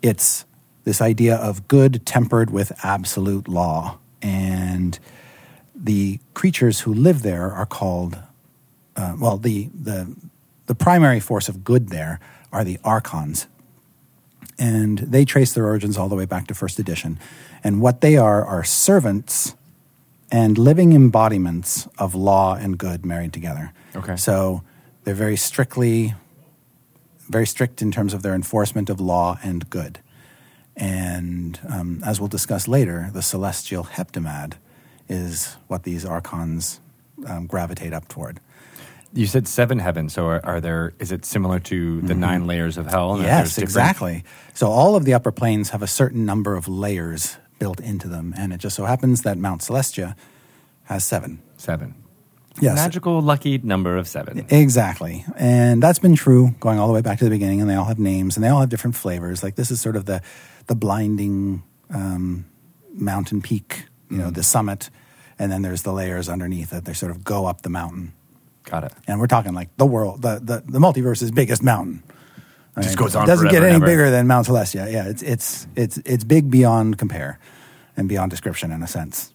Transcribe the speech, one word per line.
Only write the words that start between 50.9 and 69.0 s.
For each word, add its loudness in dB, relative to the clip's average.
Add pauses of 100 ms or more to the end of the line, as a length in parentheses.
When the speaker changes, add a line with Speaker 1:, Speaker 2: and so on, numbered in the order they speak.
Speaker 1:
seven. -6 (160)
Speaker 2:
Seven. -8 (640)
Speaker 1:
Yes. 2
Speaker 2:
Magical, 0
lucky 0
number -2
of -4
seven. -10
Speaker 1:
Exactly. 2 (120)
And 4
that's 6
been 8
true 6
going 0
all 2
the 2
way 2
back -2
to 2
the 4
beginning, 0
and 2
they 2
all 0
have -2
names, 0
and 0
they 4
all 4
have 2
different -4
flavors. -6
Like, -6
this -4
is -4
sort -4
of -4
the, -4 (460)
the -2
blinding, -2 (320)
um, -4 (480)
mountain -4
peak, -8 (260)
you -6
know, -4
Speaker 2:
Mm. -6
Speaker 1:
the -6
summit, -2 (480)
and -4
then -4
there's -6
the -6
layers -6
underneath -6
it. -10
They -10
sort -6
of -12
go -2
up -6
the -6
mountain. -8 (520)
Speaker 2:
Got -6
it. -10 (140)